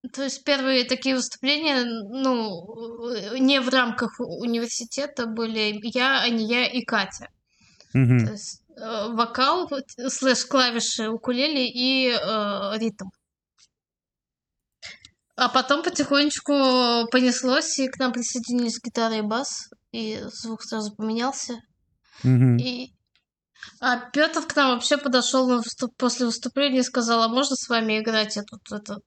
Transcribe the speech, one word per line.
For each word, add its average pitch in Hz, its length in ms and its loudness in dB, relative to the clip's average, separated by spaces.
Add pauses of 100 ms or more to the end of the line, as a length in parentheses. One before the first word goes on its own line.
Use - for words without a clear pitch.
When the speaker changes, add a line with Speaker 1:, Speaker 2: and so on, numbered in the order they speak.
(140)
Speaker 1:
То 269 100 -6
есть 269 200 -6
первые 262 420 2
такие 254 300 0
выступления, 269 680 0
ну, 226 1300 -4
э, 208 280 -6
не 269 200 6
в 247 100 -2
рамках 240 500 0
у-, - 220 -8
университета 240 840 -6
были 220 580 -4
я, 254 400 2
Ания 233 420 2
и 247 200 -2
Катя. - 440 -4 (640)
Speaker 2:
Мгм. 123 320 4
Speaker 1:
То 107 60 -2
есть, - 300 -14 (160)
э, 220 320 -6
вокал, 254 600 0
вот, 277 160 -6 (240)
слэш 254 360 0
клавиши, 233 640 0
укулеле 254 600 0
и, 254 400 2
э, 208 680 -2
ритм. 208 320 -4 (2250)
А 247 140 2
потом 277 340 2
потихонечку 269 1300 2
понеслось, 254 680 2
и 262 80 2
к 262 120 -8
нам 254 120 0
присоединились 240 720 -2
гитара 226 340 -2
и 220 40 -2
бас, 220 480 -4 (220)
и 220 280 -6 (120)
звук 226 320 -10
сразу 214 320 -6
поменялся. 233 640 -4 (640)
Speaker 2:
Мгм. 127 360 6
Speaker 1:
И... 247 340 -6 (840)
а 240 320 -2
Петр 320 360 2
к - 80 -6
нам 269 180 4
вообще 240 240 0
подошел 262 500 2
на 247 100 4
выступ-, 233 400 -6
после 247 280 0
выступления 254 540 0
и 247 40 2
сказал: 233 380 2
«А 226 60 4
можно 262 280 0
с - 140 -10
вами 220 300 2
играть? 220 360 0
Я 208 80 -4
тут 208 180 -16 (100)
это 208 360 -10